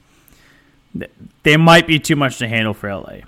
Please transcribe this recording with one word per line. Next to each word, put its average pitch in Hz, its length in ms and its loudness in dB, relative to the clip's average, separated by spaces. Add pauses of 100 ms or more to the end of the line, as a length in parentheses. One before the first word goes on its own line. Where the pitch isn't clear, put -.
(1000)
th-, - 120 -14 (320)
they 151 140 2
might 165 300 6
be 156 120 0
too 156 180 -2
much 135 220 -4
to 120 100 -8
handle 110 260 -4
for - 140 -12
L 98 200 -10
A. - 60 -20
And - 140 -20